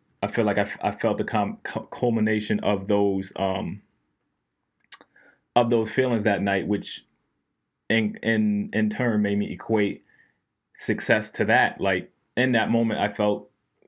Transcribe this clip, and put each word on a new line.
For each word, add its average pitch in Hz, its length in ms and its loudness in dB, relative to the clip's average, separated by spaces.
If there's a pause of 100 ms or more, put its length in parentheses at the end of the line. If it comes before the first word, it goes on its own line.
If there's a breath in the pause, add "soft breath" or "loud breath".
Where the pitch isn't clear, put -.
(220)
I 107 40 -2
feel 110 180 0
like 101 140 2
I 104 40 2
f-, - 200 -4
I 104 80 0
felt 107 280 -2
the 110 60 -2
com-, 104 400 -2
cu-, - 260 -8
culmination 107 720 0
of 98 280 -2
those, 101 480 0
um, 95 460 -4 (1700 soft breath)
of 120 140 4
those 113 200 2
feelings 123 340 0
that 98 180 2
night, 98 240 0
which - 400 -4 (840)
in, 110 340 0
in, 107 500 0
in 107 180 2
turn 110 320 0
made 101 160 0
me 101 140 -2
equate 104 520 -2 (720 soft breath)
success 107 560 0
to - 160 -2
that. 117 340 2
Like, 95 300 0 (260)
in 127 160 2
that 113 180 2
moment, 113 300 0
I 104 80 0
felt 104 420 -2 (380)